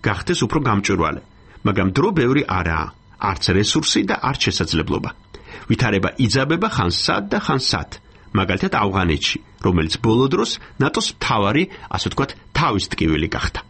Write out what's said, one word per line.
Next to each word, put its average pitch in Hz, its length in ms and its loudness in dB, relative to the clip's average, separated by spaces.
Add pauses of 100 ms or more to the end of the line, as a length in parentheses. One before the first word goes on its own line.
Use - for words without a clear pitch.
გახდეს 110 420 -2
უფრო 131 220 0
გამჭვირვალე, 95 560 0 (420)
მაგრამ 95 300 2
დრო 151 180 2
ბევრი 143 340 2
არაა, 82 420 -2 (340)
არც 98 320 -2
რესურსი 104 520 2
და 196 140 -2
არც 131 300 -2
შესაძლებლობა. - 640 -2 (580)
ვითარება 104 480 2
იძაბება 135 520 2
ხან 95 240 0
სად 196 360 -2
და 202 120 0
ხან 135 200 0
სად, - 300 -4 (420)
მაგალითად 95 420 0
ავღანეთში, 95 640 2 (220)
რომელიც 82 400 2
ბოლო 117 280 4
დროს 196 220 0 (300)
ნატოს 156 320 0
მთავარი, 110 520 0 (220)
ასე - 220 -4
ვთქვათ, - 220 -2 (200)
თავის 139 380 2
ტკივილი 80 420 0
გახდა. - 400 -4